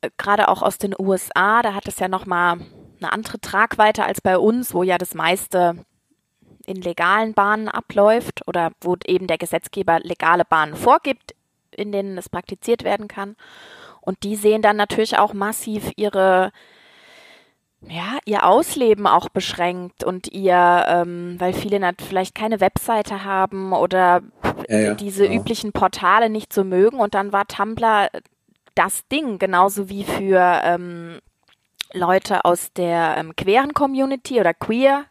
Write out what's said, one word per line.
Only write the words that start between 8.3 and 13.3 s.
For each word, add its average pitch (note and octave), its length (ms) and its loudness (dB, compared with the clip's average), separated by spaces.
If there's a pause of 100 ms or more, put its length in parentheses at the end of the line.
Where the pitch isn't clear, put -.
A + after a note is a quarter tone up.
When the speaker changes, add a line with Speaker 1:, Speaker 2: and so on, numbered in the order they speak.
Speaker 1:
oder E3+ 240 -2 (100)
wo F3+ 140 -2 (100)
eben F#3 220 0
der E3 100 -2
Gesetzgeber E3+ 640 -2
legale F3 440 0
Bahnen D3+ 300 0
vorgibt, C4+ 600 0 (360)
in G#3 200 -10
denen G3 260 -6
es F3+ 120 -14
praktiziert G3 540 -4
werden G#3 240 -4
kann. G3+ 280 -12 (680)